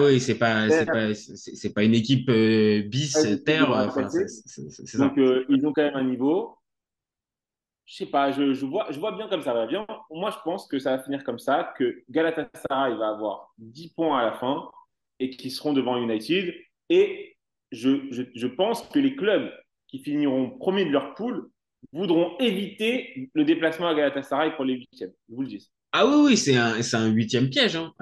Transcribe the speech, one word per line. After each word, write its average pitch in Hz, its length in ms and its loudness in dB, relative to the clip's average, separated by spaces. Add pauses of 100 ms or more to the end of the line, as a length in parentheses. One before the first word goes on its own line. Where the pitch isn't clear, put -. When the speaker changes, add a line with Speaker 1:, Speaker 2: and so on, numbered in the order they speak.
Speaker 1:
oui, 135 160 6
c'est 117 160 0
pas, 110 320 2
c'est 156 160 4
Speaker 2:
Terre. - 80 -2
Speaker 1:
pas, 110 220 0
c'est, - 220 -16
c'est - 360 -10
pas 104 120 2
une 110 100 6
équipe, 123 340 2
euh, 110 540 4
bis, 131 300 -4
Speaker 2:
Pas 156 100 4
une 104 120 2
équipe - 100 -6
Speaker 1:
terre, 156 240 4
Speaker 2:
de 127 40 2
Speaker 1:
euh, 107 140 2
enfin, 139 160 -4
Speaker 2:
remplacer. 175 240 -2
Speaker 1:
c'est, - 220 -16
c'est, - 220 -16
c'est, - 160 -20
c'est 110 120 -8
ça. 135 80 4
Speaker 2:
Donc, 135 120 0
euh, 131 300 4
ils 139 160 2
ont 151 80 0
quand 151 100 0
même 143 120 0
un 135 80 -2
niveau. 135 540 -2 (1300)
Je - 80 -20
sais 190 120 -10
pas, 139 260 2
je, 139 200 2
je 131 140 -2
vois, 170 240 -4
je 139 80 -8
vois 175 180 -6
bien 208 120 -10
comme 180 140 -2
ça 135 120 -2
va 113 140 0
bien. 190 180 -6 (240)
Moi, 175 200 -6
je - 140 -12
pense 180 220 -6
que 139 140 -4
ça 131 160 0
va 131 60 -4
finir 139 200 -8
comme 120 160 -6
ça, 151 400 -2
que 123 300 -2
Galatasaray 139 880 -2
va 110 140 -2
avoir 104 480 -6
dix 120 360 -18
points 156 240 0
à 120 60 2
la 107 80 0
fin 139 360 -4 (520)
et 127 100 -4
qu'ils 131 220 -12
seront 151 200 -4
devant 127 240 2
United. 123 560 -2 (360)
Et - 480 2 (340)
je, 135 400 -2
je, 123 120 -6 (120)
je 117 140 -6
pense 202 400 -2
que - 100 0
les 135 160 2
clubs 190 380 0 (340)
qui 131 140 -14
finiront 135 580 0
premiers 190 260 0
de 156 60 -2
leur 139 240 0
poule 226 340 -8 (440)
voudront 165 460 0
éviter 214 920 -4
le 151 100 2
déplacement 160 460 0
à 165 60 0
Galatasaray 147 600 0
pour 135 120 -4
les 131 80 0
huitièmes. 120 380 -12 (160)
Je 113 60 -18
vous 123 80 -10
le 131 60 -8
dis. - 240 -14 (200)
Speaker 1:
Ah 175 140 4
oui, 277 80 4 (120)
oui, 254 100 6
c'est 135 200 4
un, 117 260 2
c'est 117 140 -2
un 110 120 2
huitième 117 400 2
piège, 202 260 0
hein. - 280 -6